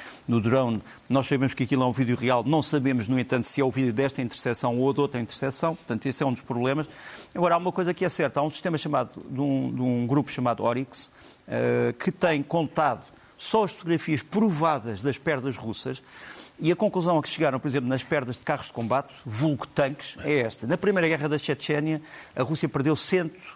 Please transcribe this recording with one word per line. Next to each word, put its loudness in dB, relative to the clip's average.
no 2
drone. 2
Nós 2
sabemos 2
que -2
aquilo 2
é 4
um 2
vídeo 0
real, 2
não 2
sabemos, 0
no 2
entanto, 0
se -2
é 4
o 2
vídeo 0
desta 0
interseção -2
ou 2
de 0
outra -2
interseção. -2
Portanto, -6
esse 0
é 2
um 2
dos -4
problemas. -2
Agora, 4
há 4
uma -2
coisa 0
que -2
é 2
certa. 0
Há 2
um 0
sistema -2
chamado, -2
de -4
um, 0
de -2
um 2
grupo 2
chamado -2
Oryx, -2
eh, 2
que -2
tem 2
contado 0
só 2
as -4
fotografias 0
provadas 2
das 0
perdas -2
russas, -6
e 2
a 4
conclusão 2
a -2
que -4
chegaram, 2
por -4
exemplo, 0
nas 0
perdas -2
de -20
carros -2
de -12
combate, -2
vulgo 0
tanques, -2
é 2
esta. -2
Na 0
Primeira 2
Guerra 0
da 0
Chechênia, -2
a 0
Rússia 0
perdeu 2
cento 0